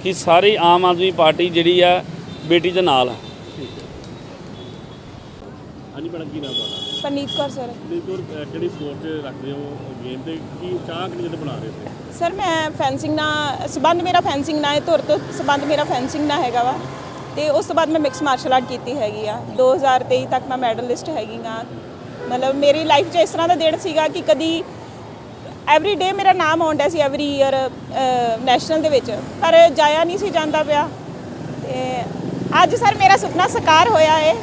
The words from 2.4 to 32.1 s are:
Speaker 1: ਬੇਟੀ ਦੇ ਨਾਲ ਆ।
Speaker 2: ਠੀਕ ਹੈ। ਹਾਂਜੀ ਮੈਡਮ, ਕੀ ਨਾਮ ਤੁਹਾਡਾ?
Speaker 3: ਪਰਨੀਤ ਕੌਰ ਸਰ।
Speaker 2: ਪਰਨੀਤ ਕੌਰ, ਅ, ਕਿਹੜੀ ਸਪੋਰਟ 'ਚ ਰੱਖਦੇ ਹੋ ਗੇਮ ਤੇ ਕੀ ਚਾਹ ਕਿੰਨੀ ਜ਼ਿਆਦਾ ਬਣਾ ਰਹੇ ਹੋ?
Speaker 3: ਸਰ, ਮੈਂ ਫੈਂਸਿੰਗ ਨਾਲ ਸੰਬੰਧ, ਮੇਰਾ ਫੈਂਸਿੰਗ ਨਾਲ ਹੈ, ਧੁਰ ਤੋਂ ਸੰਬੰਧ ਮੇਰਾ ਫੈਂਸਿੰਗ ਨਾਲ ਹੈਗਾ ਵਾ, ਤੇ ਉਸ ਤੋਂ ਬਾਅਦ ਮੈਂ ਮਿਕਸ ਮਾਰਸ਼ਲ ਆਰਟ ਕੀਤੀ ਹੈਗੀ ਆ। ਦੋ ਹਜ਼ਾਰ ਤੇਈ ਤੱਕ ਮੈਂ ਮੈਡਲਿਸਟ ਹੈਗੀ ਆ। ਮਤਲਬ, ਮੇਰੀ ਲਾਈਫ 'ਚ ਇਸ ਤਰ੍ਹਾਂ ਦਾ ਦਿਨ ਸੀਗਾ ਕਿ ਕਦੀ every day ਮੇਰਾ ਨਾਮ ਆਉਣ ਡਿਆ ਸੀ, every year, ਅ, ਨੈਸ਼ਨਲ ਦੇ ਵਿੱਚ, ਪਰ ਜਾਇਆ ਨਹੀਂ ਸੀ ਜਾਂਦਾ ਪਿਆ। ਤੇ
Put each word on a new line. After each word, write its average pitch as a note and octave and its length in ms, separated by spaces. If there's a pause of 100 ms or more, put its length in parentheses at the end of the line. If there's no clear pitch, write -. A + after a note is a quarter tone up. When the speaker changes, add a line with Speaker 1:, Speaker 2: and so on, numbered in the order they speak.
Speaker 1:
ਬੇਟੀ E3+ 260
ਦੇ F#3 100
ਨਾਲ C3 280
ਆ। A2+ 60 (420)
Speaker 2:
ਠੀਕ C3+ 120
ਹੈ। - 180 (2000)
ਹਾਂਜੀ D#3 140
ਮੈਡਮ, D#3+ 200
ਕੀ D3 100
ਨਾਮ C3+ 140
ਤੁਹਾਡਾ? - 500
Speaker 3:
ਪਰਨੀਤ C#4+ 340
ਕੌਰ C#4+ 120
ਸਰ। C4 180
Speaker 2:
ਪਰਨੀਤ F3 360
ਕੌਰ, F#3+ 140
ਅ, D#3 280
ਕਿਹੜੀ E3+ 240
ਸਪੋਰਟ D3 280
'ਚ D#3 280
ਰੱਖਦੇ C3+ 260
ਹੋ C#3+ 260 (260)
ਗੇਮ B2+ 180
ਤੇ D#3+ 160 (240)
ਕੀ F3+ 260
ਚਾਹ F3 220
ਕਿੰਨੀ F3 140
ਜ਼ਿਆਦਾ E3 140
ਬਣਾ D3 240
ਰਹੇ A2 80
ਹੋ? G#2+ 40 (460)
Speaker 3:
ਸਰ, E4+ 140
ਮੈਂ E4 380
ਫੈਂਸਿੰਗ D4+ 440
ਨਾਲ D4+ 520
ਸੰਬੰਧ, E4 340
ਮੇਰਾ F4 180
ਫੈਂਸਿੰਗ D4+ 400
ਨਾਲ D4 160
ਹੈ, D4 40
ਧੁਰ D#4 220
ਤੋਂ D4 180 (180)
ਸੰਬੰਧ C#4+ 260
ਮੇਰਾ D4 200
ਫੈਂਸਿੰਗ C#4+ 420
ਨਾਲ D4 180
ਹੈਗਾ A#3+ 200
ਵਾ, B3+ 100 (640)
ਤੇ D4+ 140
ਉਸ D4+ 160
ਤੋਂ E4+ 100
ਬਾਅਦ D#4+ 140
ਮੈਂ D#4+ 100
ਮਿਕਸ D4 240
ਮਾਰਸ਼ਲ C4 300
ਆਰਟ B3+ 100
ਕੀਤੀ A#3+ 340
ਹੈਗੀ G#3+ 300
ਆ। G#3+ 140 (160)
ਦੋ B3+ 180
ਹਜ਼ਾਰ C4 280
ਤੇਈ B3+ 220
ਤੱਕ B3+ 220
ਮੈਂ B3+ 100
ਮੈਡਲਿਸਟ A#3+ 520
ਹੈਗੀ A3+ 360
ਆ। A3+ 200 (640)
ਮਤਲਬ, B3+ 260
ਮੇਰੀ C#4+ 280
ਲਾਈਫ D#4 280
'ਚ - 40
ਇਸ E4 140
ਤਰ੍ਹਾਂ E4 180
ਦਾ F4 80
ਦਿਨ D#4+ 220
ਸੀਗਾ D#4+ 300
ਕਿ D#4 140
ਕਦੀ D#4+ 420 (1120)
every F#4+ 160
day F#4 220
ਮੇਰਾ G4 180
ਨਾਮ E4 280
ਆਉਣ D#4 140
ਡਿਆ C#4+ 140
ਸੀ, E4 80
every C#4+ 220
year, C#4 360 (120)
ਅ, B3 760
ਨੈਸ਼ਨਲ D#4 380
ਦੇ D#4 80
ਵਿੱਚ, C#4 220
ਪਰ E4 580
ਜਾਇਆ D4+ 340
ਨਹੀਂ F4 140
ਸੀ G4+ 120
ਜਾਂਦਾ D4+ 340
ਪਿਆ। D4 260 (760)
ਤੇ B3+ 380 (600)